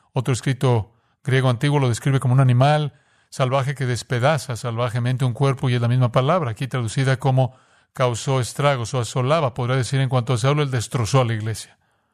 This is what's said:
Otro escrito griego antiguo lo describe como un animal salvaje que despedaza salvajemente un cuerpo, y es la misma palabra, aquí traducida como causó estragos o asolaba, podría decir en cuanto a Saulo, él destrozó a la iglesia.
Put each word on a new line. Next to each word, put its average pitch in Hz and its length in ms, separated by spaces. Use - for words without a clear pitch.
Otro 135 200
escrito 123 600
griego 131 260
antiguo 143 300
lo 131 80
describe 131 320
como 123 140
un 135 60
animal 139 540
salvaje 135 440
que 131 120
despedaza 123 680
salvajemente 120 720
un 123 80
cuerpo, 135 360
y 123 60
es 123 60
la 120 80
misma 123 240
palabra, 139 400
aquí 127 160
traducida 131 500
como 131 380
causó 131 460
estragos 131 540
o 127 60
asolaba, 139 540
podría 127 220
decir 135 240
en 131 80
cuanto 127 260
a 117 40
Saulo, 143 240
él 139 80
destrozó 127 520
a - 20
la 117 80
iglesia. 110 460